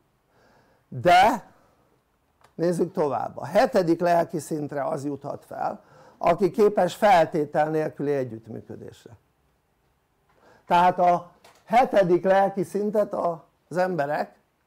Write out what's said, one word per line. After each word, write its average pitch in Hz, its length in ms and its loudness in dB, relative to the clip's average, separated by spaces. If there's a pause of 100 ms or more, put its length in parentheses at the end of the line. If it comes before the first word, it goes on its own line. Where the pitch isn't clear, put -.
(880)
De 175 640 4 (1040)
nézzük 170 360 -2
tovább. 135 460 -4
A - 80 -10
hetedik 180 540 2
lelki 170 400 0
szintre 147 440 -8
az 139 220 -6
juthat 139 400 -10
fel, - 380 -10 (340)
aki 170 340 0
képes 208 440 0
feltétel 160 760 2
nélküli 151 420 -4
együttműködésre. 113 1040 -10 (1500)
Tehát 180 280 4
a 175 320 2 (320)
hetedik 196 600 2
lelki 196 400 2
szintet 208 500 -4
a, 170 320 -4 (240)
az 151 80 -10
emberek 175 640 -4 (280)